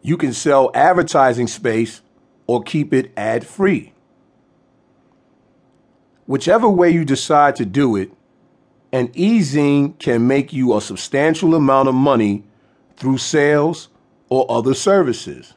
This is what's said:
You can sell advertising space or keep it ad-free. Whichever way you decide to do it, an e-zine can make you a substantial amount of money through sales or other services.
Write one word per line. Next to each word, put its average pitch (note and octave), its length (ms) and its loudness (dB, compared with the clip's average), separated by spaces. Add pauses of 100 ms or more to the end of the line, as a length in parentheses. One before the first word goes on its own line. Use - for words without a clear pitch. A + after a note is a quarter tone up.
You E3+ 160 -4
can C3+ 160 -2
sell C#3 400 2
advertising C3+ 720 2
space A2+ 540 -4 (440)
or A#2 180 -2
keep - 300 -4
it C3 220 -2
ad-free. A#2 760 -4 (2250)
Whichever G#3 420 0
way F3 220 4
you E3 160 0
decide C#3 520 2
to A#2+ 80 -4
do A#2 300 -2
it, F#2+ 160 -6 (800)
an B2 220 -2
e-zine D3 840 0
can A#2+ 280 0
make C3+ 240 0
you B2+ 240 0
a G#2 60 0
substantial D#3 760 0
amount C3+ 320 2
of B2+ 80 0
money A#2 480 0 (540)
through C3+ 220 -4
sales D3+ 720 0 (380)
or B2+ 220 0
other A#2 240 0
services. B2 840 -2